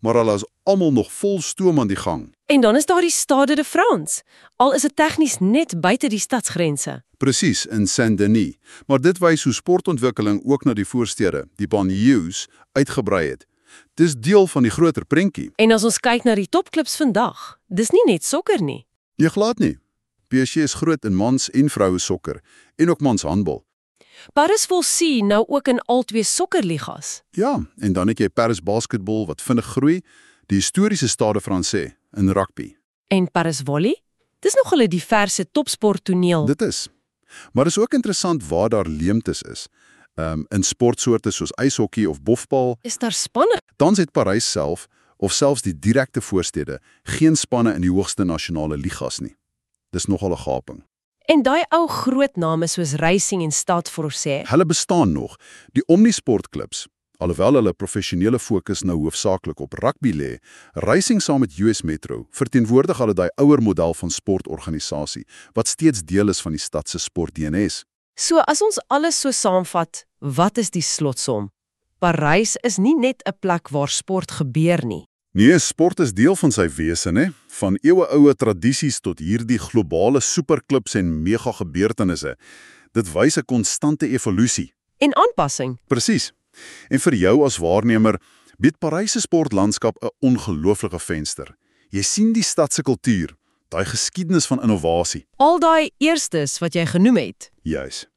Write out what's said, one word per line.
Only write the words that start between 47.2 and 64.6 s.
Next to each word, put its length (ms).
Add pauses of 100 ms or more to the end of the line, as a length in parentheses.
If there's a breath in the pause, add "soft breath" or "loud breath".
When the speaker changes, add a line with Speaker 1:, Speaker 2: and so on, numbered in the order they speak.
Speaker 1:
spanne 380
in 60
die 100
hoogste 340
nasionale 520
ligas 420
nie. 180 (540)
Dis 160
nogal 260
'n 40
gaping. 480 (420)
Speaker 2:
En 160
daai 260
ou 200
groot 480
name 300
soos 260
Racing 500
en 100
Stade 380
Francais. 580
Speaker 1:
Hulle 180
bestaan 460
nog. 240 (360 loud breath)
Die 140
omnisportklubs, 1040 (300)
alhoewel 360
hulle 180
professionele 680
fokus 440
nou 160
hoofsaaklik 600
op 120
rugby 400
lê, 260 (340 soft breath)
Racing 500
saam 180
met 180
U 160
S 80
Metro 480
verteenwoordig 680
hulle 160
daai 200
ouer 280
model 320
van 160
sportorganisasie, 1160 (260 loud breath)